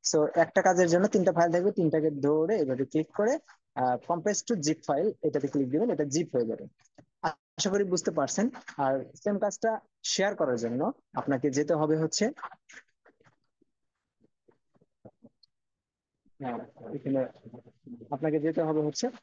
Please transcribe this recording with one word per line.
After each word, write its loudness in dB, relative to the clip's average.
So 2
একটা 4
কাজের 6
জন্য 4
তিনটা 4
ফাইল 4
থাকবে, 2
তিনটাকে 2
ধরে 2
এভাবে -2
ক্লিক -2
করে, 0
আহ, 0
compress -4
to 0
zip -2
file 0
এটাতে -2
ক্লিক -2
দিবেন, 0
এটা 0
জিপ -4
হয়ে 2
যাবে। -8
আশা -6
করি 2
বুঝতে 0
পারছেন। 0
আর 0
সেম 0
কাজটা -2
শেয়ার 0
করার 2
জন্য 0
আপনাকে 0
যেতে 0
হবে 2
হচ্ছে, 0
হ্যাঁ, -8
এখানে -2
আপনাকে -2
যেতে 0
হবে 0
হচ্ছে -4